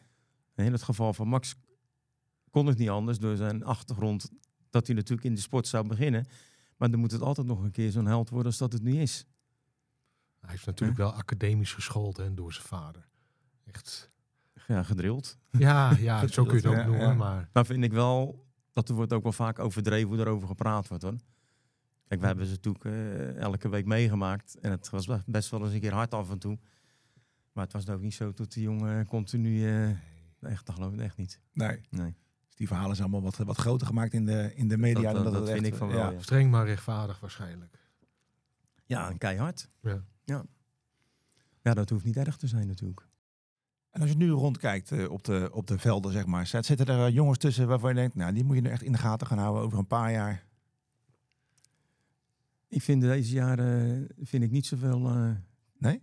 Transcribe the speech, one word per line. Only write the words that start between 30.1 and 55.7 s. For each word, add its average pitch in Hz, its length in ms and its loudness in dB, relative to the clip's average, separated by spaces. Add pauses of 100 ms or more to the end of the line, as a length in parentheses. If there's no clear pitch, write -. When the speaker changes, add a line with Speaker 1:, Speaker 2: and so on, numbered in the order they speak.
Speaker 1:
echt, - 260 -8
dat 87 80 -8
geloof 95 180 -6
ik 104 80 -6
echt 107 160 -6
niet. 92 240 -10 (120)
Speaker 3:
Nee. - 280 -2 (100)
Speaker 1:
Nee. 87 240 -4 (320)
Speaker 3:
Dus - 100 -20
die 107 100 -4
verhalen 98 300 -2
zijn 95 140 -2
allemaal 95 200 -2
wat, 101 160 -4
wat 101 100 -4
groter 120 300 0
gemaakt 113 280 -2
in 113 100 0
de, 107 300 0
in 113 140 0
de 107 80 2
media 113 360 2
Speaker 1:
Dat, - 20 0
Speaker 3:
dan 98 100 2
Speaker 1:
dat, 107 80 0
Speaker 3:
dat - 20 2
het 101 80 0
Speaker 1:
dat 107 100 -2
vind 107 120 0
Speaker 3:
echt, 107 100 0
Speaker 1:
ik - 40 -6
van 101 100 -2
wel, 117 100 0
Speaker 3:
ja. 98 120 0
Speaker 1:
ja. 90 100 -8
Speaker 2:
Streng 131 300 4
maar 117 160 6
rechtvaardig 104 540 -4
waarschijnlijk. 90 580 -14 (1080)
Speaker 1:
Ja, 90 260 -4
en 87 80 -8
keihard. 113 500 -4 (140)
Speaker 2:
Ja. 98 220 -4 (200)
Speaker 1:
Ja. 139 200 -6 (1160)
Ja, 117 120 4
dat 104 160 0
hoeft 101 140 -2
niet 113 120 -2
erg 139 200 -2
te - 100 -6
zijn 110 200 0
natuurlijk. 95 400 -8 (840)
Speaker 3:
En - 100 -4
als 147 100 2
je 151 60 2
nu 170 140 6
rondkijkt, 131 600 0
eh, 92 180 -2
op 95 140 -8
de, 92 280 0
op 104 140 -6
de 95 120 0
velden, 98 340 2
zeg 98 140 -2
maar, 87 200 0
zet-, 117 200 -4
zitten 135 200 4
er, 123 200 4
eh, 120 80 4
jongens 139 240 4
tussen 127 300 2
waarvan 127 200 2
je 127 60 2
denkt, 123 200 2
"Nou, 90 180 -2
die 117 120 2
moet 135 120 2
je 127 60 4
nu 120 60 0
echt 120 140 -4
in - 100 -2
de 117 60 2
gaten 110 280 0
gaan 107 120 0
houden 104 240 0
over 110 160 -2
een 98 80 0
paar 117 260 2
jaar"? 104 340 -4 (2250)
Speaker 1:
Ik - 140 0
vind 135 200 4
deze 123 320 2
jaren, 123 760 2
eh, - 180 -16
vind 127 160 0
ik 113 80 2
niet 135 160 2
zoveel, 127 420 0
eh, 120 220 2 (480)